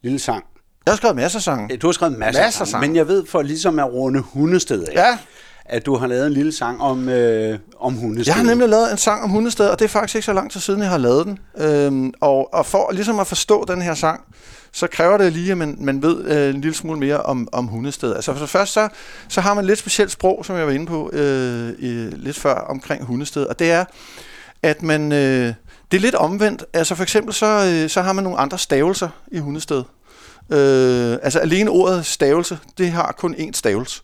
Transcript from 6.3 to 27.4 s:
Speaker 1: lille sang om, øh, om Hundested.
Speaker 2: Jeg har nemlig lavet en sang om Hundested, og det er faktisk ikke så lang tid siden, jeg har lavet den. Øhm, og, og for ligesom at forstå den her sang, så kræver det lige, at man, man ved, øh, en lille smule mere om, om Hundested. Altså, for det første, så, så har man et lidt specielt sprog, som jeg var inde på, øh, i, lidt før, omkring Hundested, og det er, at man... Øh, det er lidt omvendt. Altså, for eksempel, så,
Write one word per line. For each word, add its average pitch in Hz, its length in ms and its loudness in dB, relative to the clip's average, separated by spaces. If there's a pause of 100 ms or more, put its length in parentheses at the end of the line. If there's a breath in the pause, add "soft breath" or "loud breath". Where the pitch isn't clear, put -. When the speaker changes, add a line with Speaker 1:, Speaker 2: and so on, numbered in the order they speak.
Speaker 1:
lille 147 200 0
sang 120 280 -6
om, 127 280 -2
øh, 110 500 2 (220)
om 131 140 -2
Hundested. 113 400 -2
Speaker 2:
Jeg - 20 -
har 233 80 2
nemlig 240 240 4
lavet 220 240 4
en 202 60 -4
sang 214 260 0
om 202 60 0
Hundested, 214 380 2
og 208 100 0
det 220 60 4
er 214 40 0
faktisk 202 260 -2
ikke 220 120 -4
så 214 60 -2
lang 190 180 -2
tid 190 100 -12
siden, 196 200 -2
jeg 196 100 0
har 175 80 0
lavet 131 280 4
den. 202 120 -8 (200)
Øhm, 143 600 0
og, 135 340 0
og 175 120 2
for - 260 0
ligesom 202 280 -2
at 190 60 0
forstå 208 420 0
den 180 140 -2
her 170 120 -2
sang, 156 260 -2 (520 loud breath)
så - 140 -4
kræver 175 320 4
det 185 140 4
lige, 175 200 -4
at 180 60 -2
man, 151 220 -4
man 139 220 -2
ved, 160 220 2
øh, 143 300 2
en 139 60 -4
lille 156 160 -2
smule 160 240 -6
mere 143 220 0
om, 127 300 -2
om 127 140 -4
Hundested. 117 480 -4
Altså, 110 180 -4
for 139 80 -6
det 147 80 -6
første, 196 260 0
så, 214 140 2 (400 loud breath)
så - 120 -2
har 202 140 2
man 202 100 0
et 185 40 0
lidt 214 100 4
specielt 202 320 0
sprog, - 340 0
som 185 120 -6
jeg 165 100 0
var 143 60 0
inde 151 140 -2
på, 165 260 -6
øh, 127 560 0 (100)
i, 123 140 -6 (240)
lidt 135 220 -8
før, 139 160 2
omkring 135 500 -6
Hundested, 135 400 -4
og - 140 -6
det 170 120 2
er, 170 140 2 (800 loud breath)
at 151 200 0
man... 151 300 0
Øh, 147 60 2 (720 soft breath)
det 180 60 2
er 190 40 2
lidt 240 140 0
omvendt. 196 580 0
Altså, 165 220 0
for 170 80 -4
eksempel, 214 320 0
så, 214 120 0 (380)